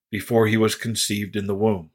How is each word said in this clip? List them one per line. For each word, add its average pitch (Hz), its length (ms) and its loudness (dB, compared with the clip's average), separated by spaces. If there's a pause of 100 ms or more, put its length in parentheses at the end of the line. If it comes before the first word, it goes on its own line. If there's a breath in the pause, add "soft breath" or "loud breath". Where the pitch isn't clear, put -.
before 113 380 2
he 107 100 2
was 110 200 2
conceived 104 580 -4
in 101 140 -4
the 101 80 0
womb. 98 380 0